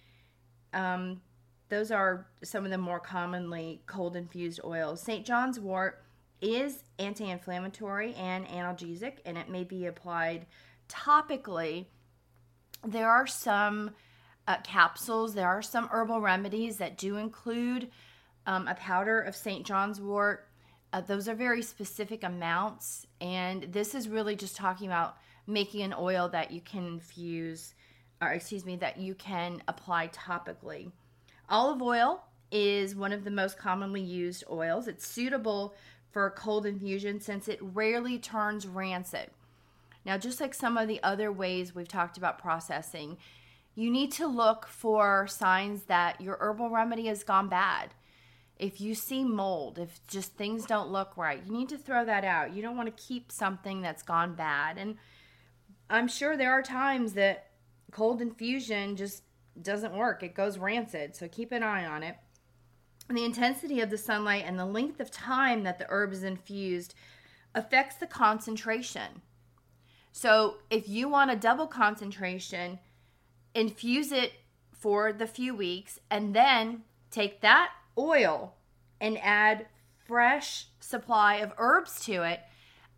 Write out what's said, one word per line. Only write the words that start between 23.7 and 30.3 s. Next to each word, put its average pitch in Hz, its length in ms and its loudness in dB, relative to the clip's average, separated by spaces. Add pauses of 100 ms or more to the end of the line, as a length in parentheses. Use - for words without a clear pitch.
is 226 140 -6
really 208 280 -2
just 196 200 -10
talking 190 300 -4
about 170 320 0 (280)
making 202 360 -2
an 190 160 -4
oil 180 320 0
that 165 200 -2
you 170 120 -10
can 180 240 -8
infuse, 165 880 -10 (480)
or 175 60 2
excuse 175 360 -4
me, 180 120 -8
that 170 200 -4
you 190 180 -8
can 175 540 -6
apply 165 400 -2
topically. 165 840 -4 (580)